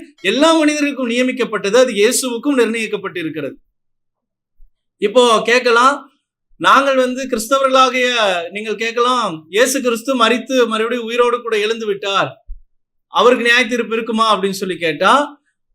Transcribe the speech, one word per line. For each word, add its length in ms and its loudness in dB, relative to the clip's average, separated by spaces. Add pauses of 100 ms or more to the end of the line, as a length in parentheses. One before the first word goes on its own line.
(220)
எல்லா 360 2
மனிதர்களுக்கும் 520 -2
நியமிக்கப்பட்டது, 640 -2
அது 180 4
இயேசுவுக்கும் 640 0
நிர்ணயிக்கப்பட்டிருக்கிறது. 960 -4 (1400)
இப்போ 440 4
கேட்கலாம், 680 2 (460)
நாங்கள் 380 4
வந்து 340 -2
கிறிஸ்தவர்களாகிய 800 2 (400)
நீங்கள் 260 -6
கேட்கலாம், 760 -2
"இயேசு 320 2
கிறிஸ்து 340 -2
மரித்து 520 2
மறுபடியும் 380 -4
உயிரோடு 360 0
கூட 160 -4
எழுந்து 280 -4
விட்டார், 600 -4 (640)
அவருக்கு 360 2
நியாய 220 4
தீர்ப்பு 300 -4
இருக்குமா?" 320 -2
அப்படின்னு 340 0
சொல்லி 160 -6
கேட்டா, 640 0 (320)